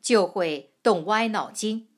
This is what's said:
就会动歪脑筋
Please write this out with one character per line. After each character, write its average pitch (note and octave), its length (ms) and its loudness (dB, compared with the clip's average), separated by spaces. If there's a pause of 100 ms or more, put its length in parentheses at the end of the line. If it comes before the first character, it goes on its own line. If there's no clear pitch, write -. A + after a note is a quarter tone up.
就 G#3 260 2
会 D#3 460 -4 (100)
动 F3+ 220 2
歪 G#3+ 240 0
脑 F#3 200 -4
筋 A3 380 -6 (100)